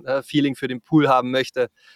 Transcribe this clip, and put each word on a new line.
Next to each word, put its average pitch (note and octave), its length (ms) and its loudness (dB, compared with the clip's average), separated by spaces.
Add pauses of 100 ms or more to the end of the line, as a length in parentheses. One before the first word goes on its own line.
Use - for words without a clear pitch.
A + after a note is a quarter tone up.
äh, C3 160 -4
Feeling C#3+ 340 -2
für C#3 100 -8
den B2+ 160 -8
Pool D3+ 260 2
haben B2+ 220 2
möchte, B2+ 380 -2 (280)